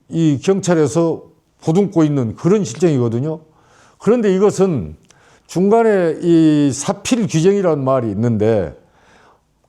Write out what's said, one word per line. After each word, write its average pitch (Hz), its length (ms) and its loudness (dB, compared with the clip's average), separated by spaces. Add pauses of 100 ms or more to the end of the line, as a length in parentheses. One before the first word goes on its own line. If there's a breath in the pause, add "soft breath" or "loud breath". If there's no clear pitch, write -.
이 156 320 0
경찰에서 165 800 0 (400)
보듬고 165 400 0
있는 139 320 -2
그런 196 280 0
실정이거든요. 143 800 -2 (560 soft breath)
그런데 208 380 0
이것은 170 640 0 (500 soft breath)
중간에 196 720 2
이 156 520 4
사필 196 540 -4
규정이라는 165 560 0
말이 131 280 0
있는데 107 640 -2 (920 soft breath)